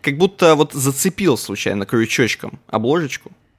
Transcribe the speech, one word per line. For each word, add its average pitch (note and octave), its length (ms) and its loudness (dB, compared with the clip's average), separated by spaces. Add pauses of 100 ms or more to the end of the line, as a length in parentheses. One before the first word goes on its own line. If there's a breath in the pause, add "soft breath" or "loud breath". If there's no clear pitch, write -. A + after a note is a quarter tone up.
как C#3 160 -4
будто F3 400 4
вот D3+ 160 0
зацепил C#3+ 640 0
случайно G2+ 500 -4
крючочком A2+ 720 -2 (100)
обложечку C3+ 640 -2 (280)